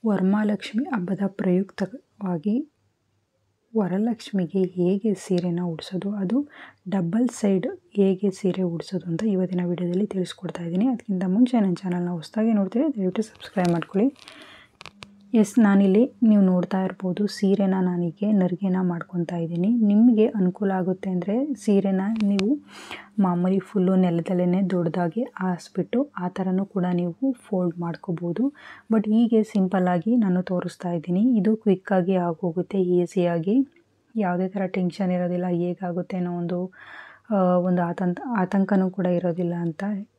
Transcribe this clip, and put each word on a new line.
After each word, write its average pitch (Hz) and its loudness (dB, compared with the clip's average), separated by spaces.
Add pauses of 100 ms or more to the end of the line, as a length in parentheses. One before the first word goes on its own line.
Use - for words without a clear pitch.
ವರಮಹಾಲಕ್ಷ್ಮಿ 208 0 (120)
ಹಬ್ಬದ 185 -4
ಪ್ರಯುಕ್ತವಾಗಿ 190 -4 (1200)
ವರಲಕ್ಷ್ಮಿಗೆ 190 -2 (140)
ಹೇಗೆ 190 0
ಸೀರೆನ 175 -2 (140)
ಉಡ್ಸೋದು, 190 -8 (100)
ಅದು 233 -2 (400)
ಡಬಲ್ 196 0
ಸೈಡ್ 196 0 (300)
ಹೇಗೆ 196 2
ಸೀರೆ 190 -2 (120)
ಉಡ್ಸೋದು 165 -6
ಅಂತ 165 -2 (120)
ಇವತ್ತಿನ 180 -2
ವಿಡಿಯೋದಲ್ಲಿ 180 -2
ತಿಳಿಸ್ಕೊಡ್ತಾ 175 -6
ಇದ್ದೀನಿ. 180 0
ಅದಕ್ಕಿಂತ 214 -2
ಮುಂಚೆ 240 4
ನನ್ನ 190 2
ಚಾನಲ್ನ 175 -2
ಹೊಸದಾಗಿ 214 -2
ನೋಡ್ತೀರಿ, 214 0 (120)
ದಯವಿಟ್ಟು 190 0
ಸಬ್ಸ್ಕ್ರೈಬ್ - -2
ಮಾಡ್ಕೊಳ್ಳಿ. 196 0 (1300)
ಎಸ್, 208 2
ನಾನಿಲ್ಲಿ 196 6 (100)
ನೀವು 208 6
ನೋಡ್ತಾ 180 0
ಇರ್ಬೋದು, 190 -4
ಸೀರೆನ 196 2 (120)
ನಾನೀಗ 175 -2 (120)
ನರಿಗೆನ 180 0 (140)
ಮಾಡ್ಕೊತಾ 170 -6
ಇದ್ದೀನಿ. 170 -2 (220)
ನಿಮಗೆ 214 6
ಅನುಕೂಲ 190 0
ಆಗುತ್ತೆ 185 -2
ಅಂದರೆ 226 -2 (100)
ಸೀರೆನ 196 2 (280)
ನೀವು 202 0 (760)
ಮಾಮೂಲಿ 180 0
ಫುಲ್ಲು 190 0
ನೆಲದಲ್ಲೇ 180 0 (120)
ದೊಡ್ಡದಾಗಿ 175 -2 (180)
ಹಾಸ್ಬಿಟ್ಟು 190 -4 (120)
ಆ 180 -4
ಥರನೂ 185 -2
ಕೂಡ 185 -4 (160)
ನೀವು 175 -2 (120)
ಫೋಲ್ಡ್ 180 -2
ಮಾಡ್ಕೋಬೋದು. 170 -4 (380)
But 220 2
ಹೀಗೆ 226 4 (100)
ಸಿಂಪಲ್ಲಾಗಿ 185 2 (100)
ನಾನು 180 2
ತೋರಿಸ್ತಾ 180 -4
ಇದ್ದೀನಿ. 175 0 (160)
ಇದು 214 2
ಕ್ವಿಕ್ಕಾಗಿ 190 0
ಆಗೋಗುತ್ತೆ, 175 -2 (160)
ಈಸಿಯಾಗಿ. 175 0 (680)
ಯಾವುದೇ 180 0
ಥರ 190 -4
ಟೆನ್ಷನ್ 180 -2
ಇರೋದಿಲ್ಲ, 180 -2 (180)
ಹೇಗಾಗುತ್ತೆ 180 -4
ಅನ್ನೋ 180 -4
ಒಂದು, 175 -4 (760)
ಆ, 196 4 (300)
ಒಂದು 180 2 (100)
ಆತಂಕ, 175 -2 (240)
ಆತಂಕನೂ 190 2
ಕೂಡ 185 -4 (160)
ಇರೋದಿಲ್ಲ 175 -2 (120)
ಅಂತ 165 -6 (360)